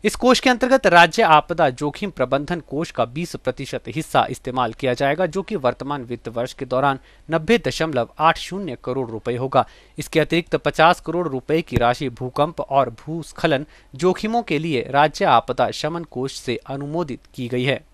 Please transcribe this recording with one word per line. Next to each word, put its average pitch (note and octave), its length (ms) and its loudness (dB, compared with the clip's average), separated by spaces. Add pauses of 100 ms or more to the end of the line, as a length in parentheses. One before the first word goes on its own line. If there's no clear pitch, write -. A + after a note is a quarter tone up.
इस G#3+ 100 0
कोष B3 260 4
के C4 100 2
अंतर्गत B3+ 360 2
राज्य E3+ 360 6
आपदा D#3+ 480 4
जोखिम D3 400 -6
प्रबंधन C#3+ 500 -2
कोष D3 300 -6
का A#2+ 140 -2
बीस C#3+ 320 -8
प्रतिशत - 520 -6
हिस्सा B2+ 420 0
इस्तेमाल B2 420 -4
किया B2 220 -2
जाएगा, D3+ 320 0
जो F#3 160 -6
कि G#3 140 -8
वर्तमान C3 460 -2
वित्त A#2+ 260 -10
वर्ष A#2 240 -6
के - 120 -10
दौरान C3 340 0 (300)
नब्बे E3 300 0
दशमलव C3 500 -2 (100)
आठ D#3 200 2
शून्य F3 460 -8
करोड़ B2+ 260 -4
रुपए A#2 260 -4
होगा। C3 300 2 (320)
इसके D#3 220 -2
अतिरिक्त D#3+ 360 0
पचास D#3+ 440 4
करोड़ E3+ 280 -4
रुपए C3 340 -2
की - 140 -6
राशि A#2+ 320 2
भूकंप C3 520 -4
और C3+ 300 2
भूस्खलन D3+ 760 -4 (280)
जोखिमों D#3 480 0
के D3 160 -2
लिए D3+ 320 -2
राज्य D3+ 340 2
आपदा A#2+ 460 4
शमन E3 340 -6
कोष C3 300 -8
से A#2 320 -6
अनुमोदित C#3+ 540 -8 (140)
की B2 140 -8
गई B2 160 -2
है। C3+ 160 0 (140)